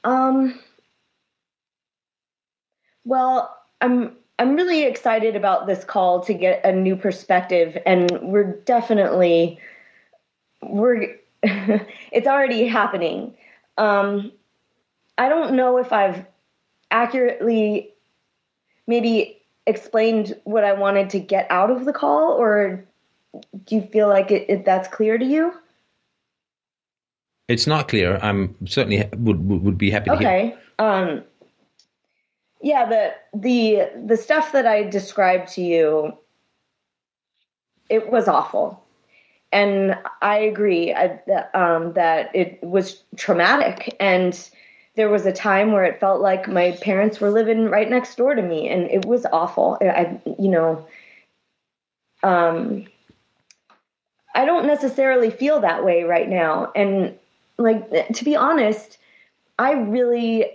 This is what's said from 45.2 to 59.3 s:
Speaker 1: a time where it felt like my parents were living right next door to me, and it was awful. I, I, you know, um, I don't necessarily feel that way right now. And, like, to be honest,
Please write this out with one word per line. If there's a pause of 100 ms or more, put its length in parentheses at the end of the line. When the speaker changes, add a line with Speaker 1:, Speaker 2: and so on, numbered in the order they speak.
Speaker 1:
a
time
where
it
felt
like
my
parents
were
living
right
next
door
to
me,
and
it
was
awful.
I,
I, (180)
you
know, (1400)
um, (1500)
I
don't
necessarily
feel
that
way
right
now.
And, (400)
like,
to
be
honest, (580)